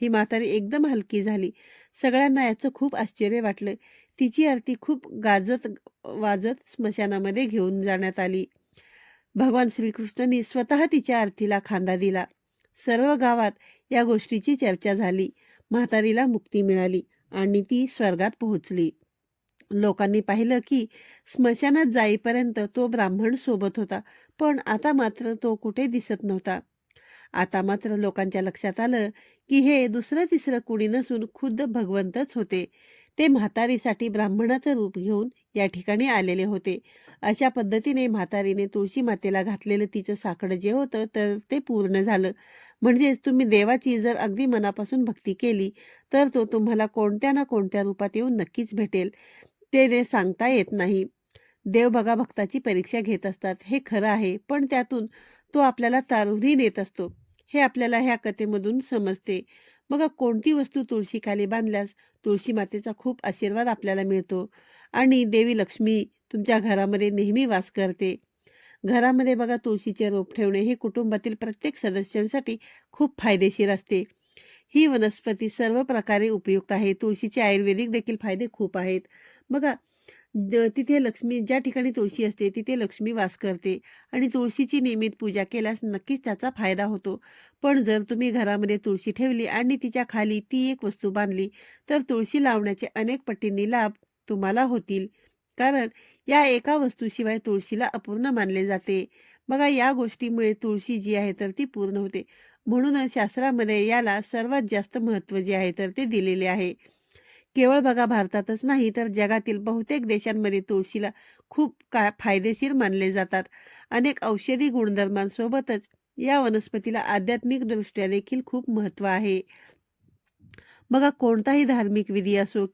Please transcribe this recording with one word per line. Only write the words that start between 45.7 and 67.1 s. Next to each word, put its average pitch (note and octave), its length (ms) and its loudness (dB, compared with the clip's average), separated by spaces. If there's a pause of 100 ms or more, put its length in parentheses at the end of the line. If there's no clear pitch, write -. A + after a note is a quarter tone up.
तर C#4 220 4
तो A#3+ 100 2
तुम्हाला G#3+ 420 0
कोणत्या G#3+ 460 0
ना C#4 100 2
कोणत्या G3+ 400 -2
रूपात G3+ 320 -2
येऊन A#3+ 220 0
नक्कीच G#3+ 380 -4
भेटेल, G3 360 -2 (640)
ते, C4 180 6
ते A#3+ 140 2
सांगता G#3 440 0
येत A3+ 240 2
नाही. F#3+ 320 0 (600)
देव A3+ 240 4
बघा A3+ 260 2
भक्ताची A3 440 -4
परीक्षा A3 420 -2
घेत G3+ 260 -2
असतात, F#3+ 280 -6 (100)
हे B3 220 -2
खरं G#3+ 220 0
आहे, G3+ 280 0 (120)
पण C#4 180 0
त्यातून B3 400 -2 (480)
तो C#4+ 40 2
आपल्याला B3 420 2
तारूनही G#3+ 540 2
नेत B3+ 240 2
असतो, F#3 380 -6 (380)
हे D4 60 2
आपल्याला A#3+ 380 2
ह्या A#3+ 180 2
कथेमधून G#3+ 640 -2
समजते. G3 640 -4 (480)
बघा, D4 160 2
कोणती C4 460 0
वस्तू C#4 300 0
तुळशीखाली G#3 640 -2
बांधल्यास G3+ 480 -2 (300)
तुळशी G#3 280 0
मातेचा G#3 460 -4
खूप B3+ 260 -6
आशीर्वाद G#3+ 440 -2
आपल्याला G3 340 -2
मिळतो F#3+ 480 -2 (420)
आणि B3+ 320 4
देवी A3+ 340 4
लक्ष्मी G#3+ 480 0 (260)
तुमच्या A3 260 2
घरामध्ये G3+ 520 0